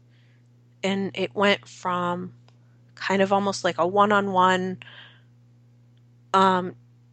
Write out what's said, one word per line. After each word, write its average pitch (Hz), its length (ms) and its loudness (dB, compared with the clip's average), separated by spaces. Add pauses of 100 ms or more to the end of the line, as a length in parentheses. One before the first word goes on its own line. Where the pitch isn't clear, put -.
(840)
And 196 320 -2
it 190 200 -6
went 202 340 2
from 180 640 -6 (640)
kind 190 280 -2
of 196 100 0
almost 196 320 -2
like 175 140 -2
a 165 80 2
one-on-one, 185 920 2 (1600)
um, 185 400 2 (380)